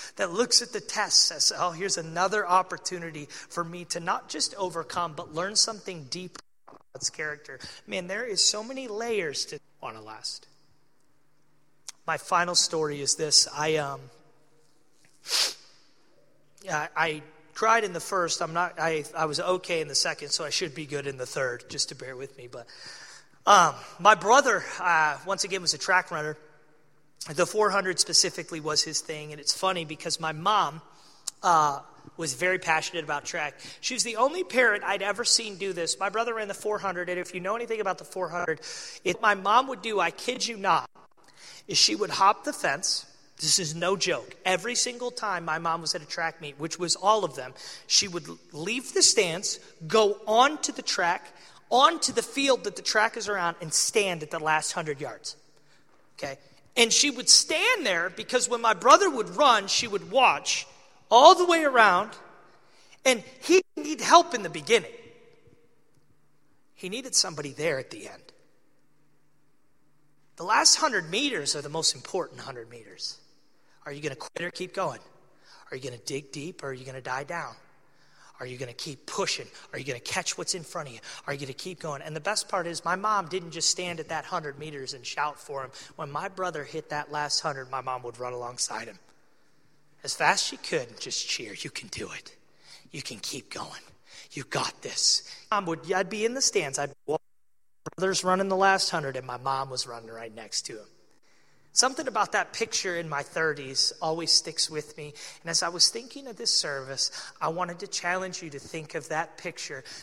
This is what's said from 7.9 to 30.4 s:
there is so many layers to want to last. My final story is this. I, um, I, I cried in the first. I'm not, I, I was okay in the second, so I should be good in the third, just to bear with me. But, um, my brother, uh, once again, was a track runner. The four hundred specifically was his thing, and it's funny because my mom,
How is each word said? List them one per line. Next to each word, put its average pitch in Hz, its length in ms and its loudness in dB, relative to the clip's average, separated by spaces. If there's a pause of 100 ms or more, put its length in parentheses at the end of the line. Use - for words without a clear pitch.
there 202 180 -6
is 208 240 2
so 214 160 0
many 262 240 -10
layers 208 600 -4
to 151 120 -12 (220)
want 113 160 -10
to 107 40 -18
last. - 460 -14 (1600)
My 160 120 0
final 175 380 0
story 151 460 0
is 139 140 0
this. 151 360 4
I, 156 260 0
um, 139 240 -4 (2750)
I, 156 240 -2
I 156 280 -2 (300)
cried 220 300 4
in 190 80 -4
the 170 80 -6
first. 175 420 -2
I'm 165 120 -4
not, 170 260 -2
I, 156 240 0 (100)
I 160 120 0
was 151 160 -2
okay 180 400 0
in 147 80 -6
the 135 60 -4
second, 151 340 -2
so 160 160 -2
I 143 40 -6
should 151 240 -4
be 156 120 -8
good 143 200 -6
in 135 120 -6
the 127 80 -6
third, 123 440 -4
just - 200 -4
to - 60 -12
bear 127 200 -12
with 135 220 -14
me. 123 100 -18
But, 120 200 -16 (800)
um, 180 300 10 (240)
my 202 160 10
brother, 214 480 4 (160)
uh, 160 460 4
once 190 180 -2
again, 190 180 -4
was 160 120 0
a 147 40 -4
track 180 320 2
runner. 151 280 -6 (920)
The 160 160 2
four 214 240 4
hundred 185 300 0
specifically 165 640 2
was 151 200 0
his 156 200 -2
thing, 151 320 -10
and 147 80 -14
it's - 120 -2
funny 185 300 0
because 160 380 -6
my 156 100 -2
mom, 165 500 0 (600)